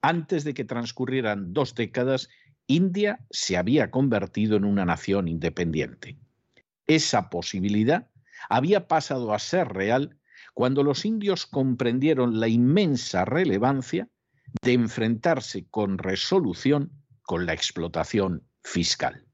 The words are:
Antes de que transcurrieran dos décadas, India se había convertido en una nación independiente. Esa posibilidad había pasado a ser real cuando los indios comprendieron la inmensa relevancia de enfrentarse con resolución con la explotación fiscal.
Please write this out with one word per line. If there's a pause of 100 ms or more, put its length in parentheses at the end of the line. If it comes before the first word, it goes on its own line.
Antes
de
que
transcurrieran
dos
décadas, (400)
India
se
había
convertido
en
una
nación
independiente. (720)
Esa
posibilidad (420)
había
pasado
a
ser
real (360)
cuando
los
indios
comprendieron
la
inmensa
relevancia (540)
de
enfrentarse
con
resolución (300)
con
la
explotación (160)
fiscal.